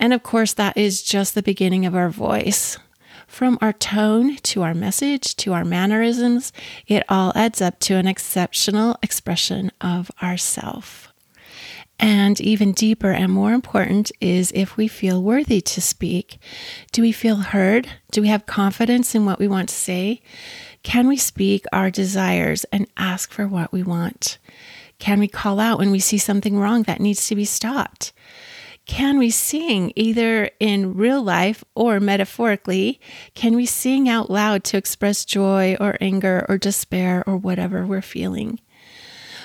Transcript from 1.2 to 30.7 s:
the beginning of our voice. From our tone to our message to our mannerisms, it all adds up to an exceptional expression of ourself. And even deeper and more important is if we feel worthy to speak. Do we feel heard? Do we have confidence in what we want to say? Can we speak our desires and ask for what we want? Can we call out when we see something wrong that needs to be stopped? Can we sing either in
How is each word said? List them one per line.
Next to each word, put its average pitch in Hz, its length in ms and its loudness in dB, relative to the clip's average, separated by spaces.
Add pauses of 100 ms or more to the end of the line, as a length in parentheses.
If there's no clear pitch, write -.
the 208 80 0
beginning 190 440 0
of 180 100 -2
our 180 140 2
voice. - 680 -2 (500)
From 254 320 0
our 220 140 2
tone 220 640 2
to - 240 -4
our 165 140 0
message 262 640 -2
to - 140 -4
our 170 140 0
mannerisms, 233 880 2 (340)
it 214 220 2
all 190 260 2
adds 220 240 2
up 180 200 0
to - 160 0
an 185 120 2
exceptional 202 920 0
expression - 720 -2 (100)
of 180 300 -2 (100)
ourself. - 880 -6 (880)
And 202 400 4
even 208 320 2
deeper 214 400 2
and 185 220 0
more 196 180 2
important 208 600 0 (100)
is 180 340 0
if 190 220 -2
we 220 100 2
feel 185 360 -2
worthy 233 360 2
to - 220 -4
speak. - 560 -4 (560)
Do 233 80 2
we 226 100 6
feel 220 260 2
heard? 202 520 2 (220)
Do 214 100 2
we 208 60 4
have 214 180 2
confidence 233 720 0
in 214 100 4
what 196 140 0
we 202 100 0
want 185 200 -2
to - 60 -8
say? 185 460 -4 (600)
Can 247 240 2
we 277 100 4
speak 196 560 0
our 190 160 2
desires 185 760 0
and 202 300 -2
ask 185 360 -4
for 208 160 -4
what 180 260 -4
we 185 80 -2
want? 175 560 -4 (640)
Can 202 200 2
we 208 80 4
call 202 320 -2
out 220 200 2
when 196 120 2
we 196 80 2
see 202 200 0
something 202 380 0
wrong 214 260 2
that - 180 -4
needs 208 260 0
to 220 80 -2
be 202 100 0
stopped? - 680 -6 (760)
Can 277 300 0
we 240 140 4
sing 294 640 -2
either 226 640 0
in 196 340 0